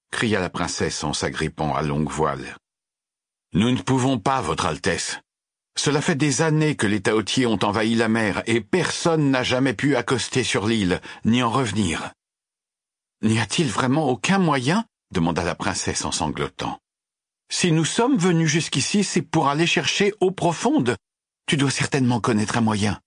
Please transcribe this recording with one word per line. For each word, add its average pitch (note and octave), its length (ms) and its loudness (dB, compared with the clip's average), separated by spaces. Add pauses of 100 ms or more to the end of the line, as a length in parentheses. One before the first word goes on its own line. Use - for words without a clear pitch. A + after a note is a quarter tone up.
(120)
cria G#2+ 280 0
la F2+ 100 -2
princesse - 540 -4
en D2 100 -4
s'agrippant D#2 600 -4
à D2 80 -2
longue D2 260 -2
voile. « C2+ 480 -4 (1000)
Nous A2 160 2
ne C3 100 0
pouvons C3 380 0
pas, C3+ 220 0
Votre D#2+ 240 -2
Altesse. D#2+ 560 -4 (560)
Cela D3 240 0
fait F3 140 0
des C#3 260 0
années D#3 340 2
que A2 120 0
les G2+ 140 0
Taotiers A2 440 0
ont A2 180 2
envahi A2 320 2
la A2+ 140 2
mer A2 380 0
et A#2 120 2
personne D#3 720 0
n'a B2+ 120 2
jamais B2+ 300 0
pu C#3+ 220 0
accoster B2 480 0
sur G#2 240 -2
l'île, G2+ 320 2 (240)
ni A#2 180 2
en A#2+ 80 0
revenir. » « G#2+ 640 -2 (1080)
N'y A2 180 2
a-t-il B2 300 0
vraiment C3 400 0
aucun F3 300 0
moyen ? » D#3 440 2 (280)
demanda E2+ 340 0
la E2 100 -2
princesse - 480 -4
en D#2+ 80 -6
sanglotant. « C#2+ 680 -6 (680)
Si - 220 0
nous D#3+ 140 4
sommes B3 320 2
venus E3 320 2
jusqu'ici, E3 560 0
c'est - 160 -2
pour D3 260 0
aller D3 200 2
chercher F#3+ 520 0
eau F#3 120 2
profonde. E3+ 680 0 (480)
Tu - 100 0
dois C#3 160 2
certainement B2 480 0
connaître G#2+ 380 0
un A#2+ 40 2
moyen. » G#2 460 0